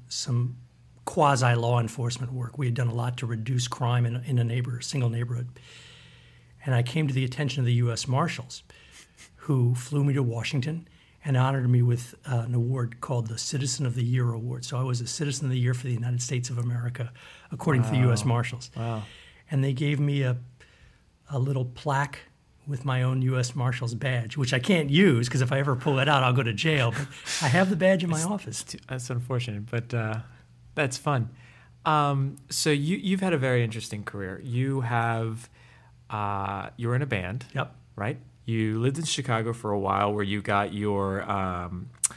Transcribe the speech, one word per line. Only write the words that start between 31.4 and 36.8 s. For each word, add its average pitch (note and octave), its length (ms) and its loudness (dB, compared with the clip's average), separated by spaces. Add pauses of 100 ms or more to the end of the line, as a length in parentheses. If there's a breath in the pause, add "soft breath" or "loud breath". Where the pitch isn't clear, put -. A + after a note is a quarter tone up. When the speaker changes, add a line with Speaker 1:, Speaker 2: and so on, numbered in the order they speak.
Speaker 2:
Um, C#3+ 520 2 (120)
so - 220 0
you, D3+ 260 2
you've F#3+ 240 0
had F#3 120 2
a D#3 60 4
very B2+ 260 4
interesting A2 400 -6
career. F#2+ 380 -8
You C3 400 0
have, A#2 680 -2 (580 soft breath)
uh, G2+ 680 -4
you A#2 120 -2